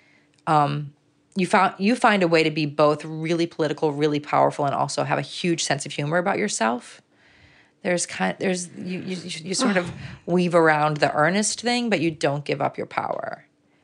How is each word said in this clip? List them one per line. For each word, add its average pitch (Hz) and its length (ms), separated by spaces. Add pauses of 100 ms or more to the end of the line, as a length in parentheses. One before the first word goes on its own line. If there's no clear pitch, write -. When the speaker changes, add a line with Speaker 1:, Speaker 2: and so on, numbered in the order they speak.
(460)
Speaker 1:
um, 147 460 (440)
you 190 100
found, 190 320
you 208 180
find 214 260
a 170 60
way 165 160
to 160 60
be 151 160
both 151 380
really 160 420
political, 156 460
really 147 280
powerful, 143 440
and 139 100
also 143 300
have 139 140
a 147 40
huge 165 420
sense 143 220
of 147 60
humor 151 260
about 185 200
yourself. 220 600 (840)
There's 175 240
kind, 185 320
there's, 180 380
you, 180 240
you, 185 160 (280)
you 190 100
sort 233 220
of 175 140 (180)
Speaker 2:
<sighs> - 180
Speaker 1:
weave 175 280
around 151 440
the 143 160
earnest 185 480
thing, 240 280
but 185 100
you 165 120
don't 147 320
give 143 160
up 139 160
your - 100
power. - 600 (380)